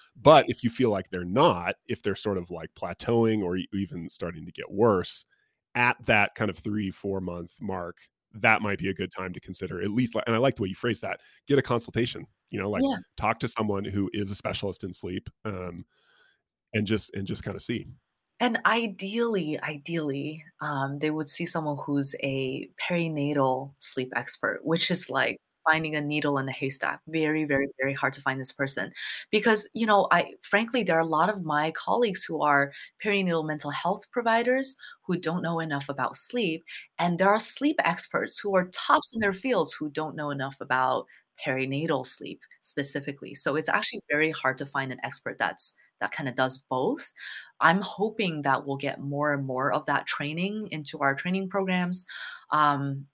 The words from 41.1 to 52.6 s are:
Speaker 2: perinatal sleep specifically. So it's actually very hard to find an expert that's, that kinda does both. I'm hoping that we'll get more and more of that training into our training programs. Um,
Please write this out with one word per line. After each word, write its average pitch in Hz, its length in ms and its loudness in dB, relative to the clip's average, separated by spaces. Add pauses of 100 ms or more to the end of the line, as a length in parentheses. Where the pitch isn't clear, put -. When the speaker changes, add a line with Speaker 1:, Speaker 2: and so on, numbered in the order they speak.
Speaker 2:
perinatal 135 600 0
sleep - 340 -10 (220)
specifically. 143 720 -6
So 143 220 -2
it's 151 120 -2
actually - 320 -2 (100)
very 156 200 2
hard 135 280 -2
to 139 80 -6
find 135 260 -4
an 123 100 -12
expert - 360 -8
that's, - 360 -4 (260)
that 101 120 -4
kinda 139 200 -4
does 131 260 0 (100)
both. 147 420 -2 (500)
I'm 170 200 6
hoping 190 600 -2
that 139 240 2
we'll 139 100 -2
get 139 240 -4
more 143 320 0
and 139 140 -2
more 131 260 0
of 151 140 0
that 143 200 0
training 185 640 -4
into 151 280 -8
our 139 160 2
training 185 340 -2
programs. 185 560 0 (460)
Um, 139 640 2